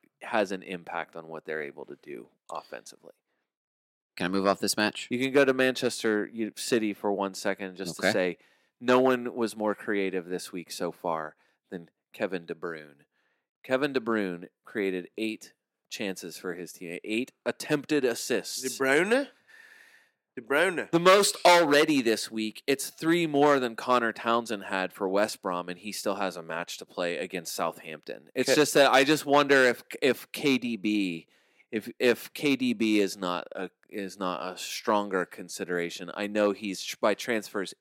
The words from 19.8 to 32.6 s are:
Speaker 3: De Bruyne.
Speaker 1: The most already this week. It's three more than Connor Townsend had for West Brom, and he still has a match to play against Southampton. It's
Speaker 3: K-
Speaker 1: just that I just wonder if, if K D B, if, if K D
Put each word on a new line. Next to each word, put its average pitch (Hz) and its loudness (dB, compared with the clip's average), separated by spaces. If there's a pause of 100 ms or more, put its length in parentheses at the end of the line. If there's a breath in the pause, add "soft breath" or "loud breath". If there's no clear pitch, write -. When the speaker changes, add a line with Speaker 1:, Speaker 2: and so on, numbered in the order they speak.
Speaker 3:
De - -14
Bruyne. 147 0
Speaker 1:
The 165 4
most 190 6
already 156 8
this 110 2
week. 110 -6
It's 135 0
three 170 0
more 143 6
than 117 -2
Connor 120 2
Townsend 113 0
had 95 -2
for - -4
West 101 0
Brom, 90 -4
and 90 -10
he 107 -12
still 101 -4
has 92 -4
a 85 -10
match 82 -8
to - -16
play 87 -4
against 90 -8
Southampton. 78 -8
It's 127 0
Speaker 3:
K- 135 4
Speaker 1:
just 147 4
that 135 8
I 135 8
just 143 2
wonder 139 6
if, 120 2 (180)
if - 0
K 139 2
D 117 -4
B, 92 -2 (440 soft breath)
if, 113 -6
if 120 2
K 143 0
D 123 0